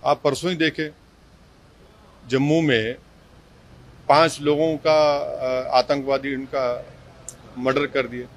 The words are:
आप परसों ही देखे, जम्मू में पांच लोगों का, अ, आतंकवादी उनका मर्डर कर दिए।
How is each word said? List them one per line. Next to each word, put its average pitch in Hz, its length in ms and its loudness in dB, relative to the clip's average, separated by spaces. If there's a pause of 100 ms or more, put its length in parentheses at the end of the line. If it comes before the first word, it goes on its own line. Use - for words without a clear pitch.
आप 143 180 0
परसों 147 260 -2
ही 185 60 -4
देखे, 156 360 -2 (1400)
जम्मू 147 320 2
में 120 320 0 (1160)
पांच 151 320 4
लोगों 147 360 0
का, 151 400 2
अ, 131 600 -2
आतंकवादी 135 580 0
उनका 131 500 -4 (720)
मर्डर 131 280 0
कर 135 220 -4
दिए। 123 180 -12 (120)